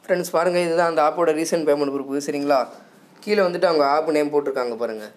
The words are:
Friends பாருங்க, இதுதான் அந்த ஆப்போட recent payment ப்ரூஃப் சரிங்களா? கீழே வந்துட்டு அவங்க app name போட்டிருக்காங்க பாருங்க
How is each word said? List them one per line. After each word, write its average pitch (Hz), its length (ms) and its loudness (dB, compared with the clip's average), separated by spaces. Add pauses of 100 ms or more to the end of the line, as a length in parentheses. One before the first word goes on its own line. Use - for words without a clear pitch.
Friends 180 320 -2
பாருங்க, 175 320 2
இதுதான் 170 240 2
அந்த 156 160 2
ஆப்போட 160 320 2
recent 160 280 -2
payment 143 280 2
ப்ரூஃப் 139 320 -6
சரிங்களா? 143 320 0 (640)
கீழே 208 220 0
வந்துட்டு 175 240 0
அவங்க 151 140 2 (100)
app 160 220 0
name 147 160 0
போட்டிருக்காங்க 135 500 -2
பாருங்க 110 220 -8 (120)